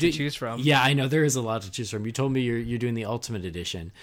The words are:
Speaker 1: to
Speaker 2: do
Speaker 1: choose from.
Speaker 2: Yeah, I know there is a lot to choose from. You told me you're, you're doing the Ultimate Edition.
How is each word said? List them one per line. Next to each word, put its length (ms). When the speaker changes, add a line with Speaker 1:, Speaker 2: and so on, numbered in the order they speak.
Speaker 1:
to 60
Speaker 2:
do 60
Speaker 1:
choose 220
from. 260
Speaker 2:
Yeah, 220
I 100
know 160
there 160
is 120
a 60
lot 200
to 80
choose 200
from. 140
You 80
told 200
me 100
you're, 160
you're 220
doing 140
the 120
Ultimate 380
Edition. 480